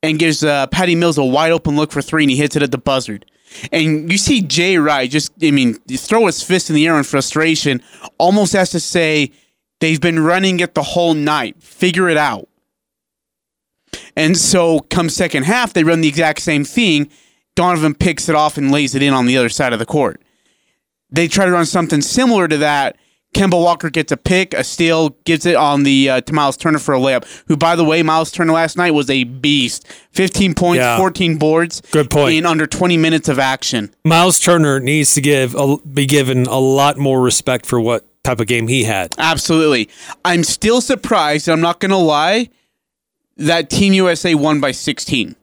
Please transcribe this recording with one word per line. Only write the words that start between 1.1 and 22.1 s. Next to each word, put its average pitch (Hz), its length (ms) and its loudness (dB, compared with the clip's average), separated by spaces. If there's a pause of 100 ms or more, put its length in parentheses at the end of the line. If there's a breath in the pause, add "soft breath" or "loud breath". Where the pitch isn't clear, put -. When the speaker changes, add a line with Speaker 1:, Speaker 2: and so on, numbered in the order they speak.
Speaker 1:
a 143 80 0
wide 147 280 2
open 151 240 -2
look 151 160 -2
for 143 100 -4
three, 156 220 0
and 139 60 2
he 127 60 0
hits 147 200 -2
it 147 60 0
at 131 100 -2
the 139 60 -4
buzzard. 123 460 -4 (460 loud breath)
And 156 400 -2
you 196 80 0
see 262 220 0
Jay 175 360 0
Wright 147 320 0
just, 147 240 -4 (100)
I 160 100 2
mean, 127 220 2
throw 214 520 -2
his 165 160 -4
fist 180 260 -2
in 160 60 -2
the 151 120 4
air 165 100 2
in 143 80 0
frustration, 147 760 -2 (380 loud breath)
almost 196 360 2
has 185 160 2
to 170 100 -4
say, 156 500 0 (500 soft breath)
"They've 160 200 0
been 165 180 0
running 180 400 0
it 170 160 -4
the 156 80 -2
whole 170 320 0
night. 147 480 -4
Figure 185 460 -2
it 160 80 2
out." 131 320 -2 (1700 loud breath)
And 160 200 0
so 170 440 2
come 165 280 -4
second 151 360 -4
half, 226 280 -2
they 170 120 0
run 165 160 2
the 160 80 2
exact 151 320 -2
same 147 240 -2
thing. 151 440 0 (460 soft breath)
Donovan 160 400 0
picks - 340 -2
it 160 60 0
off 151 240 0
and 139 140 0
lays 139 220 0
it 135 80 0
in 139 120 2
on 123 120 0
the 127 100 2
other 120 140 0
side 123 220 -2
of 113 60 -4
the 113 80 -4
court. 143 340 -2 (880)
They 165 180 0
try 196 160 0
to 180 80 2
run 170 140 2
something 165 340 0
similar 220 480 0